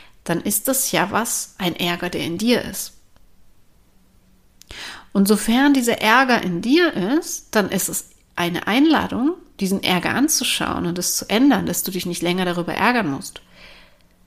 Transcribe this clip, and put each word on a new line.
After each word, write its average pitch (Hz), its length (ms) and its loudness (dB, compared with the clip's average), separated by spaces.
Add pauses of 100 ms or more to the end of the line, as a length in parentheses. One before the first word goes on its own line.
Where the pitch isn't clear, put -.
(240)
dann 170 180 -2
ist - 260 -2
das 262 240 0
ja 175 200 0
was, - 460 -4
ein 175 180 -2
Ärger, 175 340 -4
der 170 120 -6
in 165 160 -6
dir 220 240 2
ist. - 320 -10 (2250)
Und 196 140 4
sofern 240 460 4
dieser 240 260 2
Ärger 240 440 4
in 175 180 -4
dir 302 320 4
ist, 247 580 -2
dann 202 180 0
ist 190 200 -2
es - 200 -8 (260)
eine 175 320 -4
Einladung, 262 640 2 (260)
diesen 196 220 0
Ärger 180 320 0
anzuschauen - 720 0
und 175 140 -2
es - 180 -4
zu - 100 -6
ändern, 214 380 4
dass 175 180 -4
du 190 80 -6
dich 180 140 -6
nicht 175 160 -6
länger 175 240 0
darüber 170 280 -2
ärgern 214 360 2
musst. - 320 -10 (840)